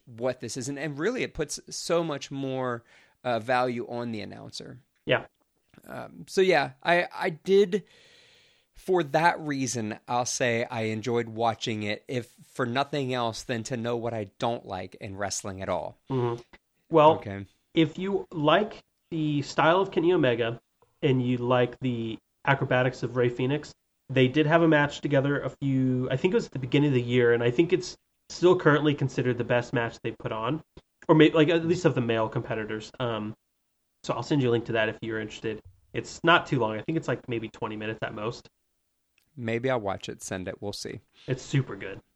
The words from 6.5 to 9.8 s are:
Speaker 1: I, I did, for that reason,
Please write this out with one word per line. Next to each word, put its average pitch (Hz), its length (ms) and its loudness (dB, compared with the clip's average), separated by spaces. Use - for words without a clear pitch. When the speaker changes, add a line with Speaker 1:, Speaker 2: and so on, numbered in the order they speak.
Speaker 1:
I, 175 240 2
I 180 140 -4
did, 190 540 2
for 185 300 0
that 156 360 2
reason, 123 580 -4